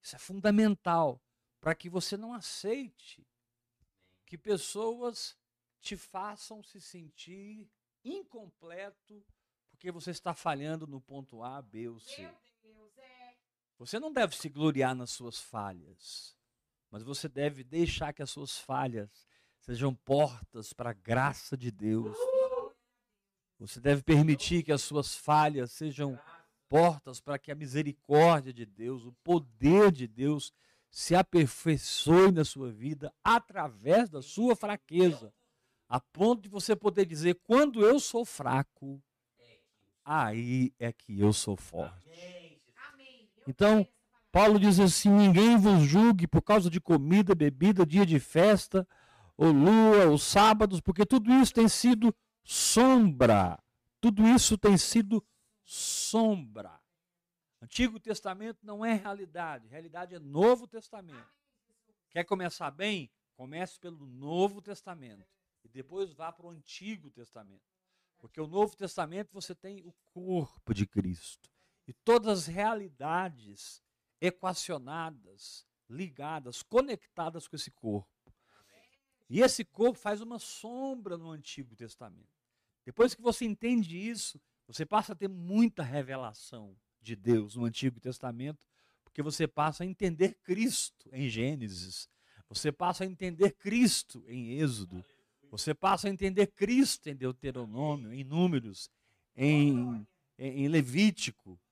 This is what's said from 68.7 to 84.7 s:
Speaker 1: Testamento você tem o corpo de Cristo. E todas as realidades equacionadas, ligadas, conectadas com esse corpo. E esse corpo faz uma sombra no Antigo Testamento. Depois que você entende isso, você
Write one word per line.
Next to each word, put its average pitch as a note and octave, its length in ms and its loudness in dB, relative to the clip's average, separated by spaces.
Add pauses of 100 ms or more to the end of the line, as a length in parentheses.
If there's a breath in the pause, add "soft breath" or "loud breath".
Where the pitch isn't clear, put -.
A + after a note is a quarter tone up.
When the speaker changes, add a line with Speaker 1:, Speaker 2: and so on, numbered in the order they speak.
Speaker 1:
Testamento F#3 560 -10
você F#3 220 -16
tem F#3+ 280 -20
o E3+ 120 -20 (180)
corpo F3+ 640 -6
de G2 120 -2
Cristo. - 600 -8 (400)
E B2+ 60 -18
todas G#3+ 460 0
as C#3+ 60 -10
realidades E3 1400 -8 (380)
equacionadas, D#3 1500 -10 (220)
ligadas, C#3+ 720 -14
conectadas F3+ 840 -6
com - 80 -18
esse - 140 -14
corpo. - 600 -12 (1000)
E D3 100 -2
esse B3 240 0
corpo A#3 340 -4
faz G#3 220 -8
uma A#3 180 -16
sombra A#3+ 800 -12
no E3 140 -16
Antigo C#3 440 -18
Testamento. G#2+ 540 -20 (560)
Depois A3+ 300 0
que - 80 -20
você A#3 240 -4
entende G#3+ 500 -4
isso, G#3+ 420 -12 (280)
você D#3 180 -10